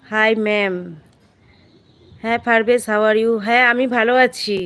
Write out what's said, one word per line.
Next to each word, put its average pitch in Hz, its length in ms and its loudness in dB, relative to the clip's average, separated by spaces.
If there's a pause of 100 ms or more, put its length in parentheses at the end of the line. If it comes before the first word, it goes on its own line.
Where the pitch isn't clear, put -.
(100)
হাই 214 200 2 (160)
ম্যাম। 202 280 0 (1500)
হ্যাঁ 233 240 -4
পারভেজ, 233 440 2
how 208 180 0
are 214 160 2
you? 233 80 0 (140)
হ্যাঁ, 240 260 2
আমি 247 120 0 (120)
ভালো 233 180 2 (120)
আছি। 208 400 -6